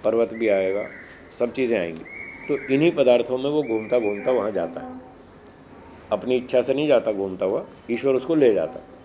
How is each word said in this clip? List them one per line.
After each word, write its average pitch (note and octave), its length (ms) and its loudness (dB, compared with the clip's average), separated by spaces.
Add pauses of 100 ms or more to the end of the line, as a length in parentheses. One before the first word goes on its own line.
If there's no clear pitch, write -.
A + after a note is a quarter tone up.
पर्वत A2+ 300 2
भी A2+ 140 -2
आएगा, G2 380 0 (540)
सब A#2+ 140 -2
चीज़ें A#2 260 0
आएंगी। E2+ 220 -6 (460)
तो C#3 260 -2
इन्हीं D#3+ 180 4
पदार्थों B2 460 4
में C#3 120 -2
वो D3 140 0
घूमता A2+ 360 0
घूमता G#2 320 -2
वहाँ G#2+ 200 0
जाता F2 300 -4
है, B3+ 120 -14 (1160)
अपनी A2+ 240 0
इच्छा B2 260 2
से C3 120 0
नहीं D3+ 140 0
जाता A2+ 240 4
घूमता F#2+ 340 -2
हुआ, C3+ 200 -2 (260)
ईश्वर C3 220 0
उसको C3 220 0
ले B2+ 180 6
जाता D#2+ 200 0
है। - 320 -18